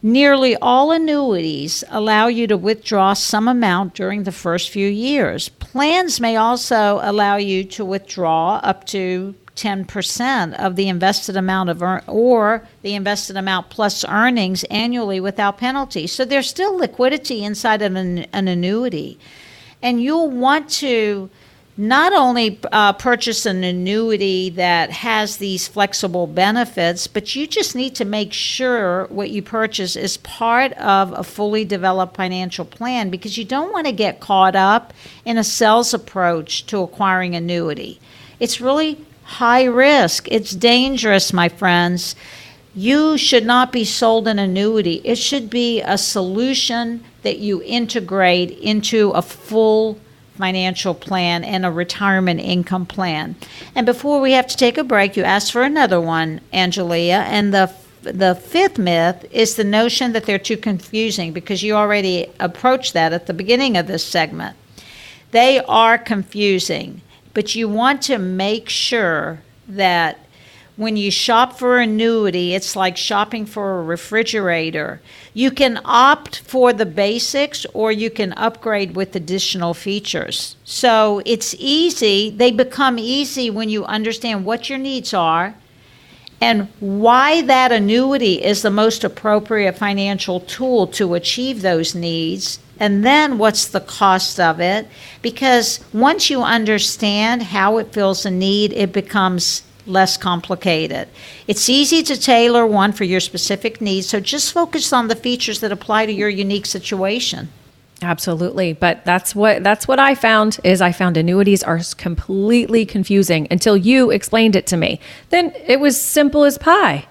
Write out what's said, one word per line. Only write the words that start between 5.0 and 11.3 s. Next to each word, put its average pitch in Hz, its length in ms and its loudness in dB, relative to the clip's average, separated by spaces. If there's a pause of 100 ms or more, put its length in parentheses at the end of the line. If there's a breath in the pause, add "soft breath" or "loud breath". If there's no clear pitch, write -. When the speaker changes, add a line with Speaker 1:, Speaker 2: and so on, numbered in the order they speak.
Speaker 1:
Plans 302 720 -2
may 226 140 0
also 220 680 2
allow 202 360 0
you 196 260 -2
to 190 200 -10
withdraw 180 760 -2
up - 300 -6
to 185 460 -6 (220)
ten 196 280 -6
percent 202 720 -4
of 185 200 -4
the 196 140 -2
invested 185 460 -2